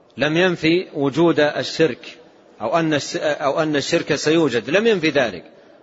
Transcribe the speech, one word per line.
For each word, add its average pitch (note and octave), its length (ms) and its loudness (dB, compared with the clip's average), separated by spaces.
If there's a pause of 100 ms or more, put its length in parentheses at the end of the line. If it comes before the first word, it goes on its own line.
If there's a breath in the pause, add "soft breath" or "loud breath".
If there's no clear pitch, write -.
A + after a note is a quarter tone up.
(160)
لم D3+ 200 0
ينفي F3 580 0
وجود D3 460 2
الشرك C#3+ 800 -2 (420)
أو A2+ 180 -2
أن D#3+ 160 0
الس-، C#3+ 220 -4
أو D3+ 460 -2
أن D#3 140 -2
الشرك D3+ 380 -2
سيوجد، C3+ 560 0
لم G3+ 160 2
ينفي E3+ 240 2
ذلك، A2+ 340 0 (380 loud breath)